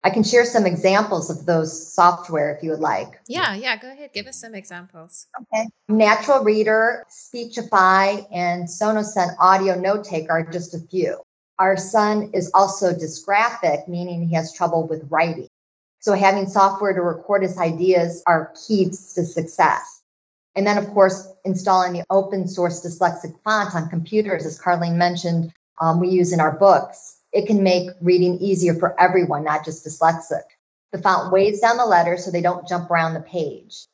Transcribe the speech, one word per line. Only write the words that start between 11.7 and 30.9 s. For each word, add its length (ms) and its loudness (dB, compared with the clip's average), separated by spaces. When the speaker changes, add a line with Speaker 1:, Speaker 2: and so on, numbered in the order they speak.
Speaker 1:
son 560 0
is 220 -2
also 400 2
dysgraphic, 920 -2
meaning 380 -6
he 100 -2
has 180 -4
trouble 340 -2
with 220 -8
writing. 380 -2
So 140 2
having 340 2
software 460 2
to 80 -2
record 400 -2
his 160 -4
ideas 680 0
are 260 2
keys 480 -2
to 100 -2
success. 800 -2
And 100 0
then, 120 2
of 100 -6
course, 400 2
installing 480 0
the 180 -8
open 380 0
source 360 -4
dyslexic 600 -4
font 300 -2
on 140 -4
computers, 560 -2
as 140 -8
Carlene 380 0
mentioned, 560 0
um, 200 2
we 80 0
use 240 2
in 80 0
our 180 0
books. 600 2
It 140 0
can 160 2
make 280 2
reading 380 2
easier 360 0
for 260 -2
everyone, 440 2
not 200 -2
just 220 -12
dyslexic. 560 -2